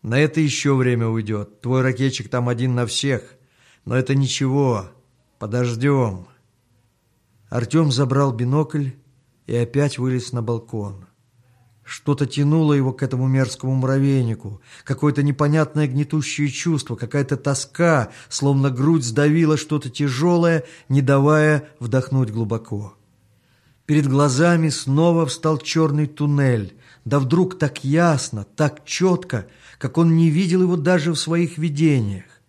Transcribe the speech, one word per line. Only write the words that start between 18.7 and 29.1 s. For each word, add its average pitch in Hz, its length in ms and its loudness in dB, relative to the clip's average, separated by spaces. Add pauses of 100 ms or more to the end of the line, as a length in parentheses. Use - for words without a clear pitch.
грудь 139 320 2
сдавила 151 520 2
что-то 147 360 -4
тяжёлое, 165 720 0 (260)
не 135 140 2
давая 147 680 4 (100)
вдохнуть 127 520 0
глубоко. 110 640 -6 (880)
Перед 147 220 2
глазами 147 600 4
снова 165 560 2
встал 156 320 -2
чёрный 151 500 0
туннель, 139 680 0 (260)
да 139 160 0
вдруг 165 400 0
так - 240 -4
ясно, 139 640 0 (100)
так - 300 -2
чётко, 180 640 -2 (320)